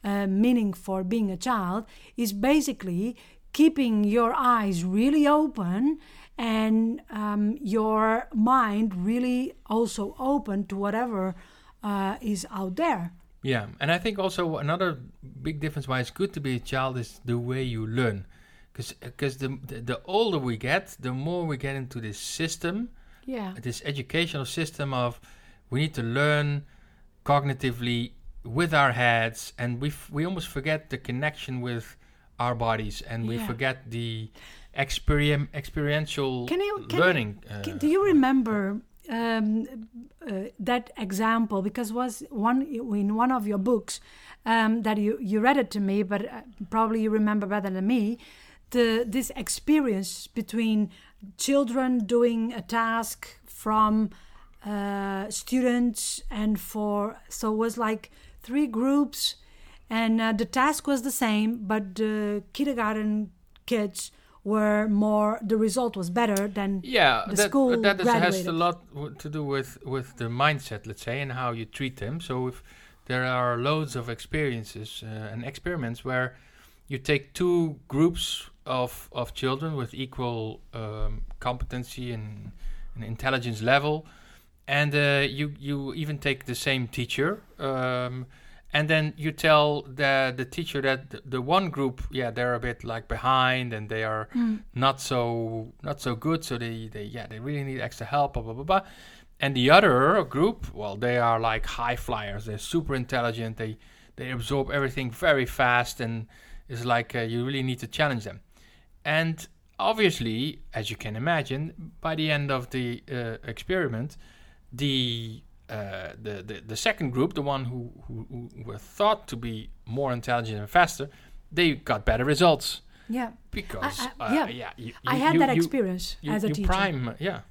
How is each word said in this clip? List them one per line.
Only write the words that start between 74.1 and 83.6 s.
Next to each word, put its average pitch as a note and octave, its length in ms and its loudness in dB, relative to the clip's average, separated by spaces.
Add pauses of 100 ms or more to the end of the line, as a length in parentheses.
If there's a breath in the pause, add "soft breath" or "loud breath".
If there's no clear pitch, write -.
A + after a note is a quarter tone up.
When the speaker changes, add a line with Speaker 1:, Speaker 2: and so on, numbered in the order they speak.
Speaker 2:
uh, - 20 -12 (260)
and A#2 120 -8
experiments B2 600 -6
where B2+ 320 0 (500 soft breath)
you C3+ 120 -6
take C#3+ 360 0
two F3 440 2 (100)
groups D#3+ 600 2 (160)
of, B2+ 480 -4
of A#2+ 220 -4
children C3+ 420 -2
with A#2+ 180 -4
equal, A#2+ 640 -4 (140)
um, G#2+ 480 -2 (180)
competency B2 720 -4
and, G#2+ 400 -10 (420 soft breath)
and A2+ 100 -8
intelligence A#2+ 580 -2